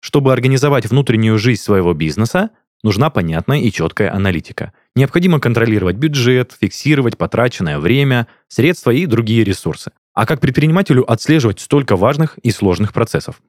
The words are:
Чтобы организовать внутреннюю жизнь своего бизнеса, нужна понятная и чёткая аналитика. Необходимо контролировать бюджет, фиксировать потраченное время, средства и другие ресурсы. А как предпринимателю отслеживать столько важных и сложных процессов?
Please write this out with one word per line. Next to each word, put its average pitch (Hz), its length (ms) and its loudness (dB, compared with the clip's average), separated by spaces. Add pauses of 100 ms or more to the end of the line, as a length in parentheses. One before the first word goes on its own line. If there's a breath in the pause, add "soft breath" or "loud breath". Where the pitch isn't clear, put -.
Чтобы 135 320 0
организовать 131 560 2
внутреннюю 110 500 2
жизнь 113 240 0
своего 92 320 2
бизнеса, 101 560 -2 (320)
нужна 107 280 0
понятная 82 500 -2
и 120 120 0
чёткая 85 420 -2
аналитика. 95 580 -4 (220)
Необходимо 160 460 2
контролировать 110 560 0
бюджет, 127 640 0
фиксировать 139 560 0
потраченное 90 640 -2
время, 123 480 0 (220 soft breath)
средства - 420 0
и 131 160 0
другие 113 380 0
ресурсы. - 480 -6 (220)
А 107 120 0
как 156 140 -2
предпринимателю 147 720 2
отслеживать 117 500 0
столько 139 360 0
важных 139 420 0
и 120 120 -2
сложных 98 420 0
процессов? - 560 -4